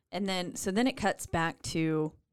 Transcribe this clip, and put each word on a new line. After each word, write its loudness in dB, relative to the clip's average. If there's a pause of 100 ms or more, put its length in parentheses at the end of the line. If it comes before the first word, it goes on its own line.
(120)
And -2
then, -2
so -4
then 2
it 0
cuts 0
back 0
to 0 (200)